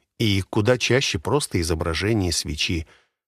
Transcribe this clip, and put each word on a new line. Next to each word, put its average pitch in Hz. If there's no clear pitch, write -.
и 101
куда 113
чаще 120
просто 113
изображение 85
свечи 80